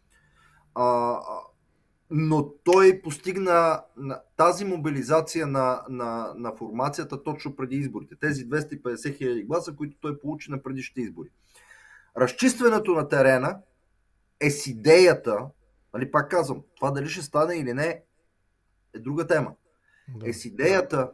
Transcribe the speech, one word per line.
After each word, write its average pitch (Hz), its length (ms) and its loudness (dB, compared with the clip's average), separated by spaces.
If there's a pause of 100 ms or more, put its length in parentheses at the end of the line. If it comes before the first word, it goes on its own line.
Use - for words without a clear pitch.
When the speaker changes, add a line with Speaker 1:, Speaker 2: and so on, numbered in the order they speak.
(720)
Speaker 1:
А, 120 400 2
а, - 80 -6 (880)
но 156 420 0 (120)
той 190 400 6
постигна 170 800 0 (140)
на-, 139 240 -10 (160)
тази 180 280 4
мобилизация 156 840 0
на, 131 420 0
на, 117 460 -6
на 117 200 -8
формацията 139 680 -6
точно 147 320 -8
преди 131 200 -8
изборите. 139 400 -8
Тези 143 300 -4
двеста 151 300 -4
и 147 80 -16
петдесет 131 340 -6
хиляди 123 260 -4
гласа, 156 320 -6
които 147 260 -12
той 147 180 -8
получи 147 320 -10
на 135 120 -8
предишните 131 380 -10
избори. 85 280 -10 (880)
Разчистването 220 720 2
на 151 160 2
терена 135 520 4 (800)
е 147 100 2
с 147 180 -4
идеята, 131 800 6 (480)
нали, 131 180 -6
пак 147 200 0
казвам, 160 300 -2 (140)
това 135 160 -2
дали 139 180 -6
ще 185 120 -10
стане 156 340 0
или 127 180 -6
не, 160 300 -4 (880)
е 110 60 -14
друга 147 280 -6
тема. 151 260 0 (540)
Speaker 2:
Да. 113 220 -10
Speaker 1:
Е 117 40 -4
с - 120 -12
идеята 135 680 0